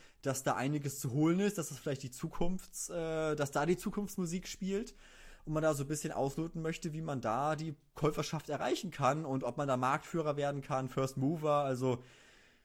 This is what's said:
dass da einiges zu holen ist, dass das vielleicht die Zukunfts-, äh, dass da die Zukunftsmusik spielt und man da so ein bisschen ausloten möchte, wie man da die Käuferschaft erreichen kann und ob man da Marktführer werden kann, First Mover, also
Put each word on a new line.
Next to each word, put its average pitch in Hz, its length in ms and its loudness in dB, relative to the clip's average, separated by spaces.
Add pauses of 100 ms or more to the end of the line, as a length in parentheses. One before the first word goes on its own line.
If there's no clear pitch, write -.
(220)
dass 131 220 -2
da 131 120 2
einiges 139 440 -2
zu 127 120 -2
holen 156 280 4
ist, 202 180 2
dass 160 120 -4
das 143 80 -10
vielleicht 139 260 -4
die 127 80 -8
Zukunfts-, - 800 -2
äh, 160 460 0
dass 143 160 0
da 147 140 2
die 175 120 4
Zukunftsmusik 190 720 -4
spielt 196 480 -4 (480)
und 156 100 -6
man 156 100 2
da 156 100 6
so 143 100 -2
ein 135 40 -8
bisschen 151 260 -2
ausloten 160 480 -2
möchte, 160 320 -4
wie 160 80 -6
man 147 180 -4
da 131 380 2
die 156 180 -4 (180)
Käuferschaft - 560 -2
erreichen 180 400 -2
kann 143 360 2
und 135 180 0
ob 120 140 -4
man 147 100 0
da 131 80 4
Marktführer 143 640 0
werden 143 240 0
kann, 131 260 0
First 135 300 -2
Mover, 147 480 4
also 127 360 2 (640)